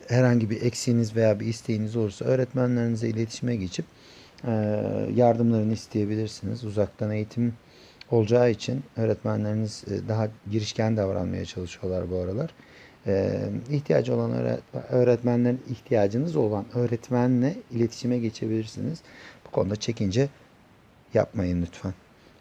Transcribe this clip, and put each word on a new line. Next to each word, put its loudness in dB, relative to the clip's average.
herhangi 4
bir -4
eksiğiniz 0
veya 4
bir -4
isteğiniz -4
olursa -2
öğretmenlerinize 0
iletişime -2
geçip, -4
e, 0
yardımlarını 4
isteyebilirsiniz. -4
Uzaktan -2
eğitim -2
olacağı 4
için -4
öğretmenleriniz, -2
e, -4
daha 0
girişken 0
davranmaya -2
çalışıyorlar -6
bu -2
aralar. -4
E, 2
ihtiyacı 0
olan 0
öğre-, -2
öğretmenlerin, 2
ihtiyacınız 0
olan 0
öğretmenle 0
iletişime 0
geçebilirsiniz. -4
Bu -20
konuda 0
çekince 0
yapmayın 0
lütfen. -8